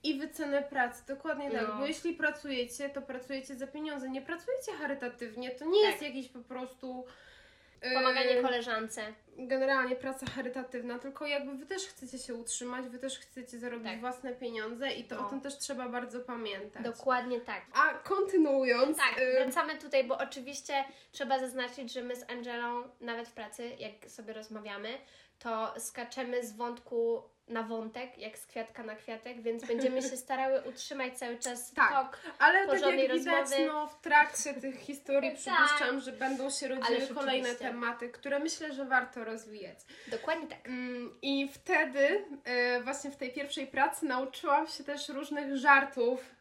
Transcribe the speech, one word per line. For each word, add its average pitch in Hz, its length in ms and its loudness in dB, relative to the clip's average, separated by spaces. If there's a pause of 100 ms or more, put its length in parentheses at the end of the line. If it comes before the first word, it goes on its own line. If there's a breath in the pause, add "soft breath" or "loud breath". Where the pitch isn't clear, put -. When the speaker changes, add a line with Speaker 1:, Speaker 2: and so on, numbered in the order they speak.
Speaker 1:
I 285 160 -2
wycenę 285 440 -2
pracy, 254 440 -2
dokładnie 277 440 -4
tak, 226 160 0
Speaker 2:
No. 214 80 -4
Speaker 1:
bo 269 100 -2
jeśli 320 280 -4
pracujecie, 285 760 -4
to 277 120 -6
pracujecie 269 540 -8
za 269 120 -8
pieniądze, 294 420 -6
nie 269 120 -6
pracujecie 415 580 -6
charytatywnie, 247 720 -6
to 254 140 -8
nie 381 160 8
Speaker 2:
Tak. 403 100 8
Speaker 1:
jest - 100 -2
jakiś 269 280 -6
po 247 100 -16
prostu, 254 680 -10 (760 loud breath)
e, 254 120 -2
Speaker 2:
Pomaganie 254 480 4
koleżance. 233 600 -2 (360)
Speaker 1:
generalnie 262 580 2
praca 262 300 -6
charytatywna, 247 760 -6
tylko 277 280 -8
jakby 277 280 -2
wy 269 100 -12
też 381 220 -6
chcecie 262 320 -14
się 240 160 -8
utrzymać, 247 540 -6
wy 240 100 -12
też 262 200 -6
chcecie 247 400 -14
zarobić 233 280 -8
Speaker 2:
Tak. 220 120 -6
Speaker 1:
własne 247 340 -6
pieniądze 233 600 -4
i 233 100 -8
to 247 120 -10
Speaker 2:
No. 262 120 -4
Speaker 1:
o - 20 -4
tym 269 120 -6
też 277 160 -8
trzeba 247 320 -6
bardzo 240 300 -6
pamiętać. 214 640 -8
Speaker 2:
Dokładnie 240 580 2
tak. 208 200 -8 (120)
Speaker 1:
A 294 200 8
kontynuując, 302 1040 6
Speaker 2:
Tak, 262 200 6
Speaker 1:
e, 254 280 6
Speaker 2:
wracamy 302 320 2
tutaj, 277 260 2
bo 247 140 2
oczywiście 277 680 -2 (280 loud breath)
trzeba 262 280 0
zaznaczyć, 247 540 -4
że 254 80 -6
my 247 140 -4
z 247 160 -12
Angelą 240 520 -4 (180)
nawet 233 260 -6
w - 60 -20
pracy, 233 460 -10
jak 208 320 -14
sobie 220 220 -14
rozmawiamy, 214 560 -10 (500 loud breath)
to 226 380 -2
skaczemy 247 680 -4
z 214 120 -10
wątku 233 680 0 (240)
na 226 160 -2
wątek, 226 540 -6
jak 214 200 -10
z - 100 -16
kwiatka 226 360 -8
na 220 120 -10
kwiatek, 233 460 -12
więc 233 240 -2
będziemy 254 360 2
się 262 200 -2
Speaker 1:
<laughs> - 40 -14
Speaker 2:
starały 269 360 2
utrzymać 254 580 -6
cały 240 180 -6
czas 240 360 -6
Speaker 1:
Tak, 254 180 8
Speaker 2:
tok 269 280 0 (200)
Speaker 1:
ale 330 200 10
tak 392 100 4
Speaker 2:
porządnej 269 380 6
Speaker 1:
jak 320 100 4
widać, 339 240 4
Speaker 2:
rozmowy. 277 240 2
Speaker 1:
no, 302 220 -2
w - 140 -16
trakcie 294 520 6
tych 262 260 -6
historii 277 520 0
Speaker 2:
<laughs> - 0 -
Tak. 285 60 -8
Speaker 1:
przypuszczam, 294 600 4
że 254 120 -8
będą 262 380 -2
się - 180 -4
rodziły 247 200 0
Speaker 2:
Ależ 262 260 2
Speaker 1:
kolejne 262 360 0
Speaker 2:
oczywiście. 247 220 -6
Speaker 1:
tematy, 240 380 -4
które 285 300 -2
myślę, 311 340 -4
że 269 120 -4
warto 254 380 0
rozwijać. 214 560 -10 (280 loud breath)
Speaker 2:
Dokładnie 311 400 -2
tak. - 200 -14
Speaker 1:
Mm, 247 440 -6 (100)
i 277 320 0
wtedy, 311 720 2 (200)
e, 247 380 2
właśnie 277 280 -4
w - 60 -16
tej 247 160 -6
pierwszej 285 340 -4
pracy 285 380 0
nauczyłam 277 600 2
się - 160 -10
też 285 260 -6
różnych 285 480 -4
żartów 262 640 6 (200)